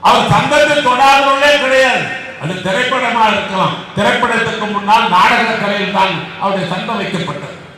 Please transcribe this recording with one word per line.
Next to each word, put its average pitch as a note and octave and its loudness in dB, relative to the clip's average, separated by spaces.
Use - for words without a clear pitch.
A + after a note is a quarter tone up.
அவர் - 2
சங்கத்தை D4 2
தொடாதவர்களே C#4 4
கிடையாது. C4 2
அது D#3 -6
திரைப்படமா B3 -2
இருக்கலாம். F#3+ -2
திரைப்படத்துக்கு A3+ 0
முன்னால் G3+ 2
நாடக A3 2
கலையில் G3+ -2
தான் F#3 0
அவருடைய F#3+ -2
சங்கம் A3+ -6
வைக்கப்பட்டது. - -8